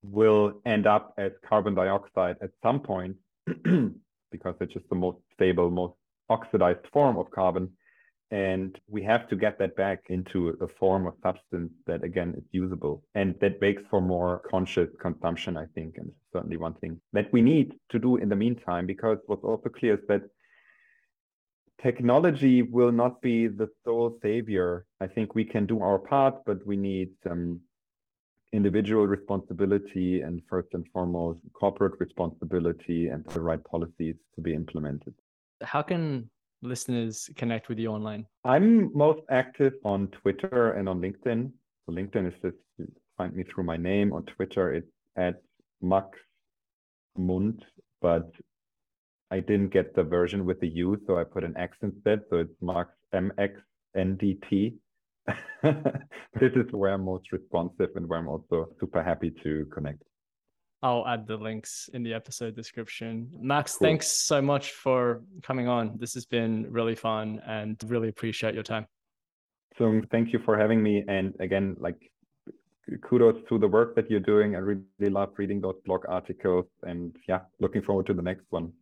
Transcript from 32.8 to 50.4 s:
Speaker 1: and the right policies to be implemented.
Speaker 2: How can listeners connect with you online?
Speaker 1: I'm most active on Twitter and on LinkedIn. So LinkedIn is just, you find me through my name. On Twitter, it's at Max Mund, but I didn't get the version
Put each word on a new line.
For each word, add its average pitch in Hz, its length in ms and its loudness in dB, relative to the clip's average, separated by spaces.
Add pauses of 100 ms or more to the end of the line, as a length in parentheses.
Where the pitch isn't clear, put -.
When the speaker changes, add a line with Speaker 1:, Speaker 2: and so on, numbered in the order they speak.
Speaker 1:
and 73 160 -8
the 82 160 -6
right 80 220 -2
policies 82 520 -6 (200)
to 85 60 -12
be 82 120 -2
implemented. 76 600 -8 (500)
Speaker 2:
How 143 180 -4
can 151 480 -4 (320)
listeners 120 760 -6
connect 117 320 -4
with 113 120 -6
you 113 100 -2
online? 107 380 -8 (180)
Speaker 1:
I'm 185 500 6
most 156 340 4
active 135 440 2 (100)
on 98 240 0
Twitter 113 680 0
and 95 140 -2
on 90 140 -2
LinkedIn. 117 500 -2 (340)
So 82 80 -8
LinkedIn 95 340 -2
is 87 140 -6
just, 92 140 -4 (220)
you - 80 -10 (320)
find 90 180 -6
me 90 80 -6
through - 200 -6
my 82 120 -2
name. 95 380 2
On 82 100 -6
Twitter, 95 480 -2
it's 82 160 -4 (300)
at 90 240 -2 (400)
Max 95 360 0 (1000)
Mund, 95 480 -2 (360)
but 85 280 2 (1040)
I 95 80 -2
didn't 98 300 2
get 95 260 2
the 90 80 4
version 87 420 0